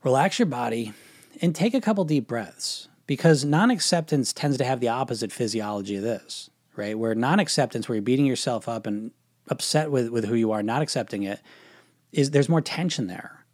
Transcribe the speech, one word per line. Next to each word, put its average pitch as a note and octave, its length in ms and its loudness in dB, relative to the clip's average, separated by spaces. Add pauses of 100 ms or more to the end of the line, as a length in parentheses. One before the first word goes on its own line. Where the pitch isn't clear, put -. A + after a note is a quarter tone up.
relax C#3 340 4
your A#3+ 80 4
body, A#2 480 -4 (480)
and F3 140 2
take A3 180 0
a C4 80 2
couple G#3 220 2
deep D3+ 240 0
breaths, - 600 -8 (200)
because C#3+ 360 4
non-acceptance D#3+ 920 2
tends C#3+ 240 0
to C3 60 0
have B2+ 160 0
the A#2+ 100 0
opposite A#2 420 -4
physiology G#2 640 -4
of G2 80 -4
this, - 460 -6 (260)
right? G#2+ 220 -6
Where A2+ 180 0
non-acceptance, B2+ 760 0
where A#2+ 60 0
you're G#2+ 80 -2
beating C3 240 4
yourself A#2+ 420 -2
up A2+ 160 -6
and A2 260 -6 (380)
upset - 400 0
with, B2+ 200 0
with A#2 160 -2
who A2+ 100 0
you A2+ 160 2
are, G#2+ 100 0
not A#2 220 0
accepting A2 400 -4
it, G2+ 160 -6 (720)
is C#3+ 200 2
there's C#3+ 180 4
more E3 120 4
tension D#3+ 460 -4
there. - 460 -12